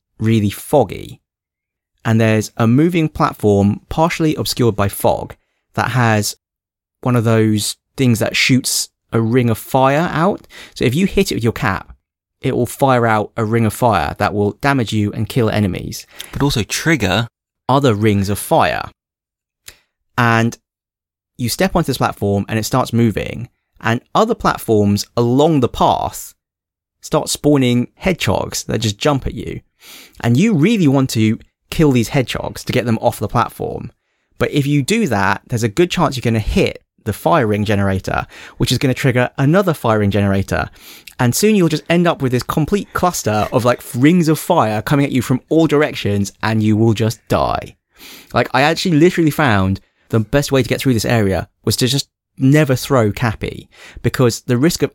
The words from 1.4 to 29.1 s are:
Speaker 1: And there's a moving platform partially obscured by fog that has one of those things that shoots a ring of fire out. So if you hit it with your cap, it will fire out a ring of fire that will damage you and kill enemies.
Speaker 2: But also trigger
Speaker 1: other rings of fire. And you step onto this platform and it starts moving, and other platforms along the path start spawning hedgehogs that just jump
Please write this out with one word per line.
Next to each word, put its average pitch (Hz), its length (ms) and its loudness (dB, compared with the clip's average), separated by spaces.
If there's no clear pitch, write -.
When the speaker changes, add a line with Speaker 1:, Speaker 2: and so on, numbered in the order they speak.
Speaker 1:
And 113 140 2
there's 110 380 0
a 113 100 2
moving 156 420 2
platform 104 800 0
partially 160 460 0
obscured 113 400 -2
by 101 140 0
fog - 460 -2
that 113 180 -2
has 113 440 0
one 123 140 0
of 117 80 0
those 110 540 0
things 123 240 2
that 113 160 -2
shoots - 540 0
a 117 80 2
ring 117 280 2
of 110 80 0
fire 139 540 0
out. 185 360 -2
So - 100 -4
if 117 120 2
you 185 100 0
hit - 260 0
it - 40 -4
with 113 80 -4
your 117 100 0
cap, - 420 -6
it 131 140 -2
will 120 100 0
fire 127 400 0
out 107 320 0
a 113 80 -2
ring 113 200 2
of 104 80 0
fire 90 440 0
that 92 160 -2
will 101 200 0
damage 135 400 -2
you 104 200 0
and 113 160 -6
kill 113 200 0
enemies. 98 580 -4
Speaker 2:
But - 80 -6
also 135 220 0
trigger 113 640 -2
Speaker 1:
other 135 240 4
rings 101 360 2
of 101 100 -4
fire. 85 500 -2
And 117 400 2
you 120 120 -6
step - 260 -2
onto 139 120 0
this 131 100 -2
platform 101 520 -2
and 113 80 -4
it 110 60 -2
starts - 300 -2
moving, 113 560 -2
and 117 220 -2
other 220 180 2
platforms 104 720 0
along 139 440 2
the 117 100 2
path - 640 -2
start - 280 -4
spawning 127 640 2
hedgehogs - 680 -4
that 113 160 -4
just 107 180 -4
jump 143 300 -2